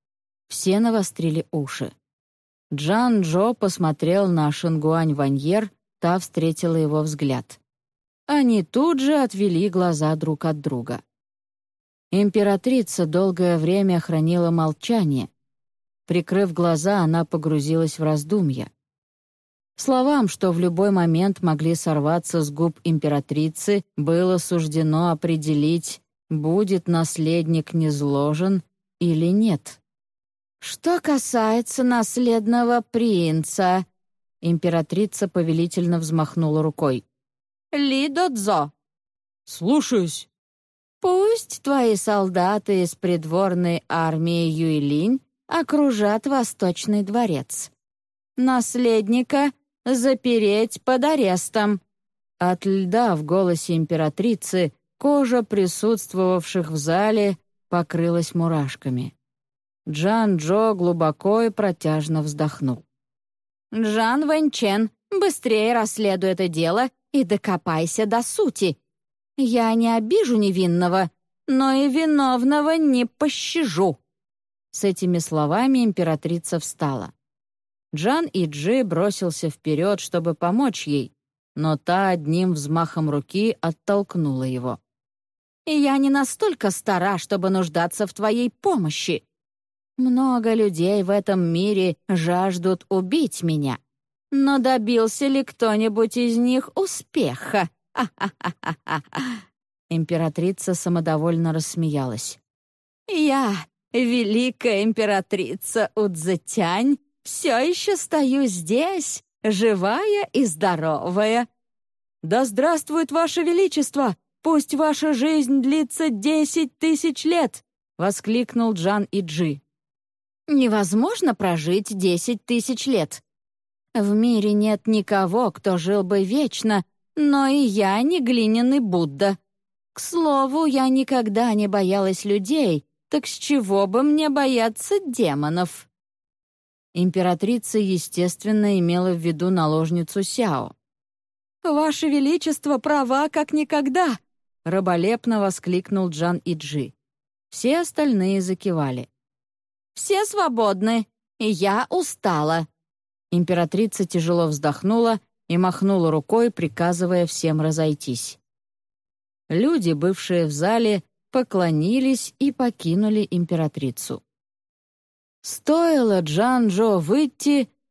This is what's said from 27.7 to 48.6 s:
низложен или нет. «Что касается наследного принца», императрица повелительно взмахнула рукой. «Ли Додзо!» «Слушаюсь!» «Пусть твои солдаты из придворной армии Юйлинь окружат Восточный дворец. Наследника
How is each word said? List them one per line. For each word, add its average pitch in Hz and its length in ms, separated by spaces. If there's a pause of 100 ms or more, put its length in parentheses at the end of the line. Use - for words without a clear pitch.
низложен 151 880 (380)
или 165 260
нет. 202 540 (800)
«Что - 400
касается 240 840
наследного 240 1000
принца», 185 1040 (560)
императрица 170 880
повелительно 170 720
взмахнула 156 640
рукой. 147 420 (680)
«Ли 285 360
Додзо!» 214 600 (760)
«Слушаюсь!» 202 840 (720)
«Пусть 403 640
твои 247 340
солдаты 190 880
из 165 100
придворной 175 920
армии 165 600
Юйлинь 156 720 (280)
окружат 254 800
Восточный 208 760
дворец. 196 720 (640)
Наследника 247 1120 (340)